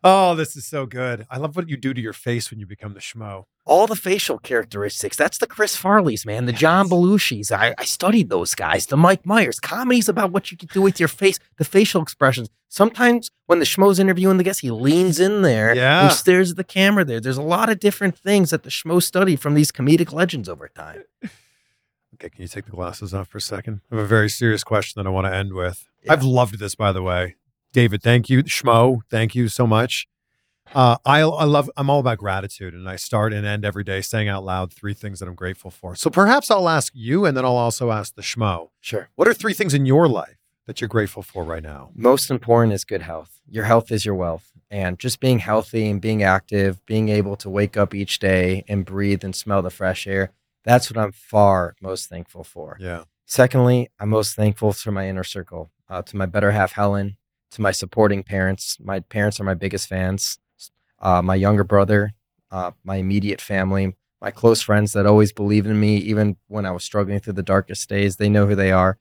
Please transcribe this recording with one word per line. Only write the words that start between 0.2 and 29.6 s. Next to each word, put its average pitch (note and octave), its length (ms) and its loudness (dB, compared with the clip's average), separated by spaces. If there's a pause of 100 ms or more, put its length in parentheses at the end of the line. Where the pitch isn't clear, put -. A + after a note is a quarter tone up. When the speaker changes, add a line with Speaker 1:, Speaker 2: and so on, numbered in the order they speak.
Speaker 1:
this D#3 220 -4
is C3 100 -16
so C#3 180 -8
good. A#2+ 460 -8
I B2+ 60 -12
love D3 180 -8
what E3+ 140 -6
you C#3 80 -6
do C3 160 -4
to B2 80 -6
your A2 100 -6
face A#2 400 -6
when A2 80 -16
you G2+ 80 -14
become G#2 260 -14
the F#2+ 60 -20
Schmo. G2+ 460 -14 (200)
Speaker 2:
All F#3 220 4
the G#3+ 80 -4
facial F#3 420 -4
characteristics. G#2 800 -6
That's D#3 220 -2
the A#3 100 -2
Chris - 300 -4
Farleys, F#3 480 0
man. A2+ 200 -6
The B2 60 -2
John E3 360 4
Speaker 1:
Yes. E3+ 60 0
Speaker 2:
Belushis. F3 600 2
I, A2 240 0
I A2+ 80 -8
studied F#3 440 0
those F2 240 -2
guys. F2+ 340 -2
The C#3 100 0
Mike F3 280 4
Myers. F#3 360 0
Comedy's A#3+ 480 0
about G3 240 0
what F#3+ 180 -4
you F3 60 -20
can E3+ 160 -20
do G3 80 2
with G3 180 2
your E3 80 2
face, - 320 0 (180)
the D#3 60 -2
facial G3 380 2
expressions. B2+ 480 -2 (180)
Sometimes A#3 640 2 (140)
when F3 140 4
the D3+ 60 2
Schmo's F#3+ 320 4
interviewing F#3+ 380 4
the F#3 80 4
guest, F#3+ 160 -2
he B2+ 120 -4
leans D3+ 500 2
in G3+ 200 2
there A#2 320 4
Speaker 1:
Yeah. C3+ 340 4
Speaker 2:
and F3+ 40 6
stares F3+ 400 4
at E3+ 60 -10
the F#3 80 -6
camera G3 400 2
there. A#2 160 -4
There's B2+ 160 -2
a C#3 40 -6
lot F3 280 0
of G#3+ 100 0
different G3+ 380 0
things G3 320 2
that - 140 -2
the C3 60 -18
Schmo E3+ 320 0
studied F3+ 380 0
from D3 140 -2
these D3 180 4
comedic D#3+ 400 2
legends D3 380 -4
over D2 180 -14
time. D#2+ 360 -18 (1120)
Speaker 1:
Okay, E2+ 140 -18
can - 120 -20
you F#2 80 -12
take - 160 -14
the G2 60 -20
glasses F2+ 420 -10
off G2 160 -6
for - 80 -16
a F#2+ 40 -10
second? G#2 380 -10 (100)
I A#2 60 -8
have A2 80 -2
a G2+ 40 -4
very G#2+ 220 4
serious A2 360 -2
question G#2 360 -2
that F#2+ 60 -4
I F#2+ 40 -2
wanna F#2+ 200 -2
end F#2+ 220 -4
with. F2+ 340 -8 (160)
Speaker 2:
Yeah. - 80 0
Speaker 1:
I've D3+ 120 2
loved B2 360 2
this, G2+ 160 -8
by G#2 160 0
the F#2 100 -2
way. F2+ 360 -4 (340)
David, G#2+ 320 2
thank A#2+ 260 2
you. C3 140 4
Schmo, A#2+ 560 2 (100)
thank A2+ 240 -2
you B2 140 0
so B2 180 0